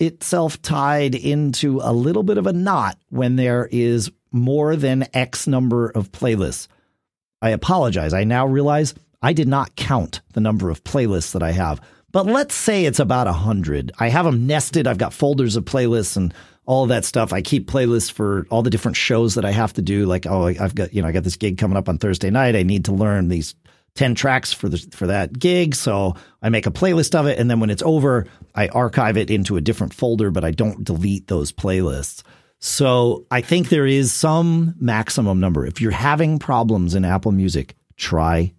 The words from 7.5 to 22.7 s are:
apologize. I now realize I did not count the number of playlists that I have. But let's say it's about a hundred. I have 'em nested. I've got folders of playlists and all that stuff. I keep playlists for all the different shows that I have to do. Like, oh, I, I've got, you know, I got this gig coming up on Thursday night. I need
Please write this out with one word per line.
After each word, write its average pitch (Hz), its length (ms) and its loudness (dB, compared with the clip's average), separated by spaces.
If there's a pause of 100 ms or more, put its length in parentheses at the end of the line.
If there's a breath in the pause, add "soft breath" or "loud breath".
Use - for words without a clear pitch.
apologize. 101 640 0
I 98 100 2
now 123 240 2
realize 143 480 2 (260)
I 147 120 2
did 151 140 2
not 135 280 0
count - 460 -2 (120)
the 110 80 0
number 107 280 0
of 80 140 -6
playlists 104 500 -2
that 92 100 -2
I 82 80 0
have. 82 280 -2 (320 soft breath)
But 190 160 0
let's 277 260 0
say 202 320 0
it's 143 140 2
about 127 280 2
a 87 60 0
hundred. 78 680 -2
I 117 100 2
have 170 180 2
'em 123 180 2
nested. 147 420 0
I've 113 120 0
got - 140 -2
folders 135 420 0
of 113 100 -2
playlists 117 520 0
and 90 160 0 (320 loud breath)
all 131 220 2
that 117 180 0
stuff. 110 280 -2
I 95 80 -2
keep - 280 -2
playlists 120 420 0
for 101 380 -2
all 113 120 2
the 117 80 0
different 107 280 -2
shows 113 380 0
that 107 100 -2
I 98 60 -2
have 107 220 0
to - 80 -4
do. 101 240 0
Like, 90 220 -2
oh, 90 200 0
I, 90 120 0
I've 95 160 -2
got, 90 180 -4
you 101 80 0
know, 82 60 -2
I 80 40 -2
got 87 120 0
this 87 120 -4
gig 98 220 -2
coming 98 200 0
up 95 120 -2
on 82 80 0
Thursday 95 320 -2
night. 120 260 2
I 95 80 2
need 92 220 2